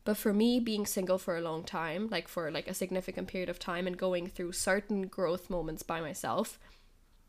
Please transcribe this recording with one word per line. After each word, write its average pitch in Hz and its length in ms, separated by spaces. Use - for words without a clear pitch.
but 214 140
for 208 160
me, 240 260
being 214 240
single 185 320
for 185 200
a 170 40
long 165 240
time, 165 460
like, 170 180
for, 165 220
like, 151 180
a 190 60
significant 185 540
period 180 200
of 175 100
time, 180 280
and 180 100
going 180 300
through 180 260
certain 202 540
growth 185 420
moments 160 340
by 165 200
myself, 156 560